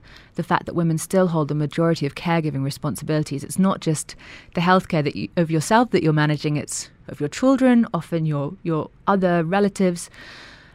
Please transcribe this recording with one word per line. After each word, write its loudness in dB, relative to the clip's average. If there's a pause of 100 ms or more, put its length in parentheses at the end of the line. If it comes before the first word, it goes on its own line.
(360)
the -6
fact -2
that -10
women 0
still 2
hold 0
the -2
majority 0
of -6
caregiving -2
responsibilities, -4
it's -4
not 2
just -4 (400)
the -2
healthcare 2
that -4
you, -6 (100)
of 0
yourself 2
that 2
you're 4
managing, 0
it's -8 (200)
of -14
your -2
children, 4
often -2
your, -2 (100)
your -2 (160)
other 2
relatives. 0 (640)